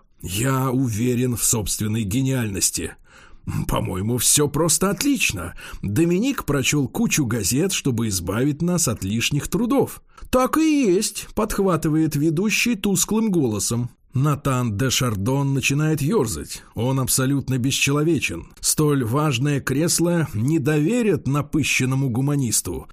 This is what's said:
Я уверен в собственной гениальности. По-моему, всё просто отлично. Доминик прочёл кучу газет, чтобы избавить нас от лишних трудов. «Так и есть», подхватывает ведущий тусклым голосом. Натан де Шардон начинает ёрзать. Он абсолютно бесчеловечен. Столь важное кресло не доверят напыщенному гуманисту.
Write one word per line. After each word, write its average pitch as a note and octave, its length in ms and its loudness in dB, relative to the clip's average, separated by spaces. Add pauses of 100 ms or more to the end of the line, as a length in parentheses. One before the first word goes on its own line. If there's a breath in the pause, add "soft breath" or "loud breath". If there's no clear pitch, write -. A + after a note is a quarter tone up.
(220)
Я C3 480 0
уверен B2 680 0
в - 80 -4
собственной G#2+ 600 0
гениальности. A2+ 880 -2 (760 loud breath)
По-моему, G#2+ 520 -2
всё D3 280 2
просто E3+ 440 0
отлично. F#3+ 640 -2 (260 loud breath)
Доминик E3+ 640 0
прочёл C#3 420 0
кучу F#3 380 0
газет, A#2+ 480 0
чтобы A#2 360 0
избавить G#2 520 -2
нас F3 260 0
от A2+ 160 -2
лишних G3 440 -2
трудов. A#3 560 0 (260 loud breath)
«Так B3+ 280 2
и D4+ 280 4
есть», G3 480 0
подхватывает D#3+ 840 0
ведущий F3 600 0
тусклым G#3 560 0
голосом. A#2+ 580 0 (240)
Натан B2+ 640 0
де B2+ 140 0
Шардон C3 640 0
начинает D3 460 0
ёрзать. C3+ 640 -2 (120)
Он C3 240 0
абсолютно C3 580 0
бесчеловечен. C#3 880 0 (120)
Столь D3 460 2
важное C#3 540 0
кресло E3 760 0
не C#3 240 0
доверят D#3 680 2
напыщенному C3+ 840 0
гуманисту. C3+ 840 -2